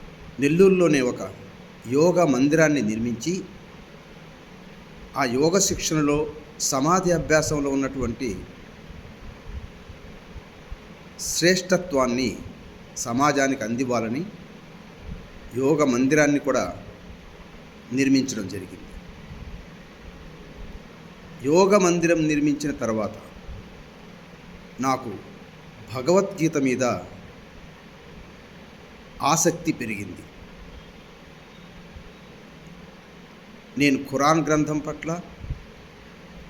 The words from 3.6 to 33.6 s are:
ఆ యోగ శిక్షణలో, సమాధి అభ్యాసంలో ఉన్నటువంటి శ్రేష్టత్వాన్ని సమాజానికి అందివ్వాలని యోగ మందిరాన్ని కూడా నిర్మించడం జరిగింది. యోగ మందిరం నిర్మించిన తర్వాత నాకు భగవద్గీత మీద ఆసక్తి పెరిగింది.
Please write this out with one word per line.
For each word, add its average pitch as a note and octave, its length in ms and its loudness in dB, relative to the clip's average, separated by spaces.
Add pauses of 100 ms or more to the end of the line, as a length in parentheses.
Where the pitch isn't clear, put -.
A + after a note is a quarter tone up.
ఆ C#3 40 2 (160)
యోగ E3 160 4 (140)
శిక్షణలో, D3+ 480 2 (540)
సమాధి E3 480 2
అభ్యాసంలో D3 580 2
ఉన్నటువంటి C3 520 -2 (3000)
శ్రేష్టత్వాన్ని C#3+ 1000 2 (760)
సమాజానికి C3+ 640 2
అందివ్వాలని A#2+ 560 -2 (1400)
యోగ D3 180 4 (140)
మందిరాన్ని C#3+ 540 4
కూడా B2 180 2 (1300)
నిర్మించడం C3 480 2 (100)
జరిగింది. F#2 340 -14 (2500)
యోగ F#3+ 200 8 (140)
మందిరం E3+ 360 4 (100)
నిర్మించిన D3 400 2 (120)
తర్వాత A2 320 -2 (1700)
నాకు B2+ 260 -2 (800)
భగవద్గీత D#3+ 760 2
మీద B2+ 180 2 (2500)
ఆసక్తి E3 480 2
పెరిగింది. G2+ 440 -8 (3500)